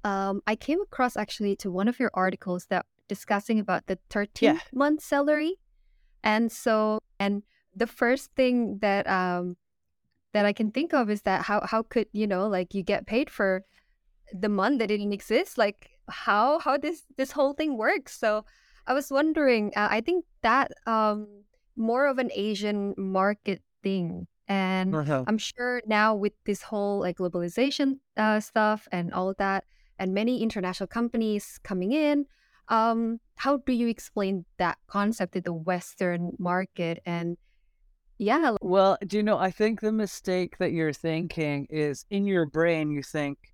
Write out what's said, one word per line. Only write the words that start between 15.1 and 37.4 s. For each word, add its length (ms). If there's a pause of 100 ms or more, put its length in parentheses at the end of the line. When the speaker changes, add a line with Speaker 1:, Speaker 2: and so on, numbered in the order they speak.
Speaker 1:
exist? 460
Like, 320 (180)
how, 500
how 200
this, 260 (120)
this 140
whole 220
thing 240
works? 420
So 260 (420)
I 80
was 160
wondering, 680
uh, 140
I 100
think 240 (180)
that, 300 (140)
um, 420 (480)
more 300
of 120
an 160
Asian 640
market 680 (200)
thing. 440 (220)
And 480
Speaker 2:
Uh-huh. 320
Speaker 1:
I'm 100
sure 480
now 280
with 180 (120)
this 180
whole, 380
like, 180
globalization, 800 (180)
uh, 240
stuff 500
and 220
all 260
that, 260 (340)
and 160
many 280
international 460
companies 720
coming 300
in, 320 (440)
um, 520 (160)
how 220
do 140
you 140
explain 580 (120)
that 220 (100)
concept 460
to 60
the 120
Western 840
market? 680
And 300 (840)